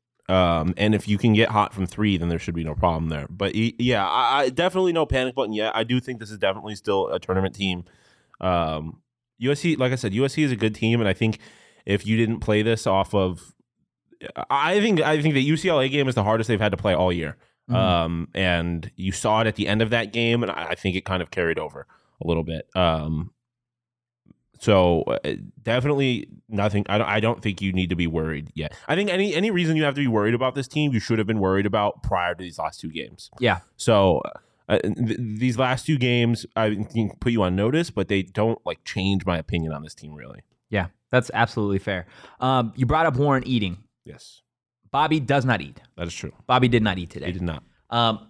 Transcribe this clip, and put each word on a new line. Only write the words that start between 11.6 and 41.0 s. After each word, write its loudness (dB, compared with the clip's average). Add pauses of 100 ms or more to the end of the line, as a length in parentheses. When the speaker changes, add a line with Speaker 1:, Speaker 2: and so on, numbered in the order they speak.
Speaker 1:
if -2
you 2
didn't 0
play 2
this 0
off 0
of, -2 (960)
I 2
think, 2
I 2
think 2
the 2
U 2
C -2
L 4
A 2
game 0
is 0
the 2
hardest 2
they've 2
had 2
to -4
play 2
all 2
year. -6 (320)
Speaker 2:
Mm-hmm. -2
Speaker 1:
Um, 2
and 0
you -6
saw 2
it 2
at -2
the 0
end 2
of 0
that -2
game, 2
and -2
I, -8
I -4
think -2
it -6
kind -2
of -10
carried 0
over -8 (360)
a -8
little 0
bit. -8 (100)
Um, 0 (1300)
so, 4
uh, -2 (280)
definitely 0 (200)
nothing. 0
I 2
don't, 0
I 0
don't 0
think -4
you -2
need 0
to -2
be 0
worried -4
yet. -8 (160)
I 0
think 0
any, 0
any 0
reason 2
you 2
have 0
to -4
be 0
worried 2
about 0
this -6
team, 0
you 2
should 0
have 0
been 0
worried 2
about 0
prior 0
to -14
these -12
last -6
two -10
games. -12 (100)
Speaker 2:
Yeah. 2 (160)
Speaker 1:
So, 4 (460)
uh, 4
th-, -2
these -2
last 0
two 2
games, 2 (100)
I 2 (220)
can 0 (100)
put 0
you 4
on 2
notice, 2
but -4
they 2
don't, -2
like, -8
change 0
my 0
opinion -4
on -10
this -18
team, -18
really. -18 (300)
Speaker 2:
Yeah, -2 (240)